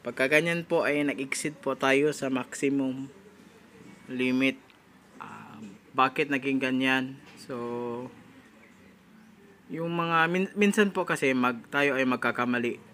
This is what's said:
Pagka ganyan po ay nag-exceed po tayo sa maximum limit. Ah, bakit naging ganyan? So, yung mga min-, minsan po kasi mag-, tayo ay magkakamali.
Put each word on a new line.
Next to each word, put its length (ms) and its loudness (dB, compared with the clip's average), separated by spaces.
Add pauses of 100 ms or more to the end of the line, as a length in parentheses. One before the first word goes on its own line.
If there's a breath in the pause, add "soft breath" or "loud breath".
Pagka 400 2
ganyan 240 -2
po 240 0
ay 160 0
nag-exceed 560 -6
po 160 -2
tayo 400 2
sa 160 -4
maximum 800 -2 (960)
limit. 480 0 (640)
Ah, 400 -18 (320)
bakit 400 0
naging 320 -2
ganyan? 560 0 (160)
So, 720 -8 (1600)
yung 240 -6
mga 400 2
min-, 240 0
minsan 400 4
po 80 0
kasi 320 2
mag-, 320 0
tayo 320 2
ay 80 2
magkakamali. 720 0 (140)